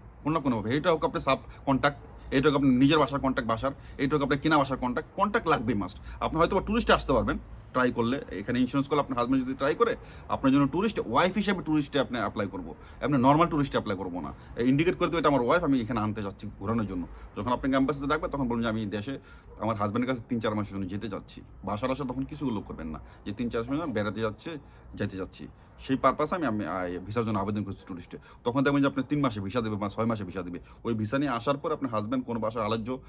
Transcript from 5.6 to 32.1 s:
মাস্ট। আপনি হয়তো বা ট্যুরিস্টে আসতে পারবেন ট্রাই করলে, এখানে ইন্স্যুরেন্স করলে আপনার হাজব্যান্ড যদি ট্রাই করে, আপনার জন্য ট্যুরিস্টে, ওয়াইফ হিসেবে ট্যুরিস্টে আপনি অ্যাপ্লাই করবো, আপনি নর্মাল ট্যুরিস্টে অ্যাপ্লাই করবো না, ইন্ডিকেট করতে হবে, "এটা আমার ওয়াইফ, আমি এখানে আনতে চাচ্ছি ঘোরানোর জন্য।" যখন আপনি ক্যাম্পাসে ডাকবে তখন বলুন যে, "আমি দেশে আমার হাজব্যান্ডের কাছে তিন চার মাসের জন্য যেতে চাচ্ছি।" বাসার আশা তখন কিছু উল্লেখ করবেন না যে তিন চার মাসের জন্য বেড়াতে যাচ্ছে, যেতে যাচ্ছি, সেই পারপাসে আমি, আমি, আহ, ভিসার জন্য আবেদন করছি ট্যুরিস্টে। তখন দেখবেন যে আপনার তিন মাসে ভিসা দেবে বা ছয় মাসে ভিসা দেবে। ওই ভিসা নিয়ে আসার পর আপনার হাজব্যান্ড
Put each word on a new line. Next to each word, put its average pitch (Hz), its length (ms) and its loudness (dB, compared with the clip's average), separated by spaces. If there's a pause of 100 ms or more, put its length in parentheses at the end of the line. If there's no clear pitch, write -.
মাস্ট। 92 220 -4 (220)
আপনি 123 200 -2
হয়তো 170 160 4
বা 185 60 2
ট্যুরিস্টে 220 320 2
আসতে - 200 2
পারবেন 220 240 2 (360)
ট্রাই 127 180 2
করলে, 120 300 -2 (100)
এখানে 120 280 -2
ইন্স্যুরেন্স 135 300 2
করলে 147 120 2
আপনার 131 180 -2
হাজব্যান্ড 127 260 2
যদি 131 100 -4
ট্রাই 139 200 0
করে, 220 200 4 (340)
আপনার 135 240 4
জন্য 143 140 6
ট্যুরিস্টে, 190 380 0
ওয়াইফ 165 300 4
হিসেবে 190 280 0
ট্যুরিস্টে 147 360 0
আপনি 123 180 0
অ্যাপ্লাই 104 300 -2
করবো, 87 280 -8 (260)
আপনি 139 160 2
নর্মাল 147 300 6
ট্যুরিস্টে 143 300 0
অ্যাপ্লাই 107 200 -2
করবো 90 240 -6
না, - 400 -8
ইন্ডিকেট 139 340 4
করতে 175 140 2
হবে, 165 100 0
"এটা 147 100 6
আমার 139 120 4
ওয়াইফ, 160 220 4
আমি 139 180 4
এখানে 113 180 -2
আনতে 107 240 -2
চাচ্ছি 98 260 -8 (100)
ঘোরানোর 110 280 -2
জন্য।" 90 200 -6 (300)
যখন 123 140 -2
আপনি 127 180 0
ক্যাম্পাসে 139 380 2
ডাকবে 160 200 0
তখন 139 200 -2
বলুন 117 140 0
যে, 117 60 0
"আমি 110 180 -2
দেশে 107 340 -6 (400)
আমার 110 160 -2
হাজব্যান্ডের 117 400 0
কাছে - 140 -12
তিন 120 100 0
চার 107 160 0
মাসের 98 220 -4
জন্য 98 100 -4
যেতে 107 220 -6
চাচ্ছি।" - 320 -12 (240)
বাসার 110 260 -2
আশা 135 120 -4
তখন 127 200 -4
কিছু 147 240 -6
উল্লেখ 107 160 -2
করবেন 80 240 -10
না 78 120 -8 (260)
যে 104 80 -6
তিন 120 160 -4
চার 117 120 -2
মাসের 135 180 -2
জন্য 156 140 -4
বেড়াতে 104 280 -2
যাচ্ছে, 113 360 -4 (380)
যেতে 98 220 -6
যাচ্ছি, 92 300 -10 (320)
সেই 135 160 -2
পারপাসে 147 400 2
আমি, 165 100 0
আমি, 107 200 0
আহ, 90 400 -4
ভিসার 104 200 -2
জন্য 107 140 0
আবেদন 107 240 -2
করছি 95 220 -8
ট্যুরিস্টে। 90 320 -12 (260)
তখন 127 200 0
দেখবেন 143 180 4
যে 139 60 4
আপনার 135 220 0
তিন 147 120 0
মাসে 107 200 0
ভিসা 98 200 -2
দেবে 107 140 -2
বা 101 140 -2
ছয় 110 160 -2
মাসে 113 180 -2
ভিসা 92 180 -8
দেবে। 87 180 -8 (240)
ওই 117 100 -2
ভিসা 107 240 -2
নিয়ে 143 140 0
আসার 131 260 -2
পর 160 140 -4
আপনার 139 200 -4
হাজব্যান্ড 113 340 -2